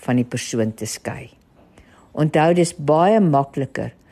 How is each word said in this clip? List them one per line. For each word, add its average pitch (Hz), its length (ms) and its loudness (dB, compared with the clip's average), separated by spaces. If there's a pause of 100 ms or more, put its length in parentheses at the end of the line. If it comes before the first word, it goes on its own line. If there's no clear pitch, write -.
van 123 160 0
die 120 80 -2
persoon 113 480 -4
te 107 120 -10
skei. - 440 -12 (840)
Onthou, 156 400 2
dis 175 240 0
baie 165 420 2
makliker 139 720 -2 (200)